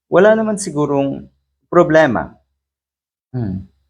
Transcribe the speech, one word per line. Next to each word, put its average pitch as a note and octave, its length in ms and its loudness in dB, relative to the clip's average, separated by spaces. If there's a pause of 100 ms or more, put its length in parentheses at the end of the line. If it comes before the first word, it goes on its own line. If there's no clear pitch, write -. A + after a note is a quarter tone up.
(100)
wala G#3 240 4
naman A3 240 -4
sigurong C#3+ 640 -4 (480)
problema. D3+ 640 2 (960)
Hmm. F#2+ 400 -8 (200)